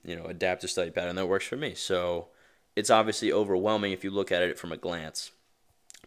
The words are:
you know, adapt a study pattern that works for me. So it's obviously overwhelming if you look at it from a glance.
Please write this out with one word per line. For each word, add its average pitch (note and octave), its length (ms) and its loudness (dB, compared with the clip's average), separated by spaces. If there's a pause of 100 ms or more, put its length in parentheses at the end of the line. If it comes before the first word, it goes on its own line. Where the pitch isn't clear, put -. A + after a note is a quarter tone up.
you E2+ 120 -8
know, E2 100 -12
adapt F2+ 380 -2
a F#2 40 -6
study F2 240 -2
pattern F2 260 -4
that F#2+ 100 0
works F#2+ 200 2
for B2 100 -4
me. C#3+ 180 -6
So F2 520 -2 (480)
it's G#2+ 140 -2
obviously A2 420 6
overwhelming G2+ 640 2
if F#2 100 -8
you G2 80 -4
look G2 200 -2
at F2+ 120 4
it F2+ 160 0
from F2 120 -10
a D#2 60 -8
glance. E2 540 -8 (760)